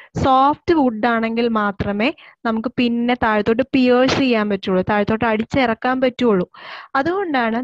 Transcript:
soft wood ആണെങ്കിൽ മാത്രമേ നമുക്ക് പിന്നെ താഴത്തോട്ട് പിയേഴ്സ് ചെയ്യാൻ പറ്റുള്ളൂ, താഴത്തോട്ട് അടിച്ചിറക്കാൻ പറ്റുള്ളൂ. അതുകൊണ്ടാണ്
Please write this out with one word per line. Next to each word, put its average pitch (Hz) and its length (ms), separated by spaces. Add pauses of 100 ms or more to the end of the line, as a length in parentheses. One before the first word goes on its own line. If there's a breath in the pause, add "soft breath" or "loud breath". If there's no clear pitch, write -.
(240 loud breath)
soft 277 560
wood 240 340
ആണെങ്കിൽ 226 340 (100)
മാത്രമേ 208 500 (400 loud breath)
നമുക്ക് 226 300
പിന്നെ 240 460
താഴത്തോട്ട് 226 500
പിയേഴ്സ് 254 480
ചെയ്യാൻ 226 300
പറ്റുള്ളൂ, 190 400
താഴത്തോട്ട് 220 400
അടിച്ചിറക്കാൻ 247 760
പറ്റുള്ളൂ. 226 420 (520 loud breath)
അതുകൊണ്ടാണ് 277 640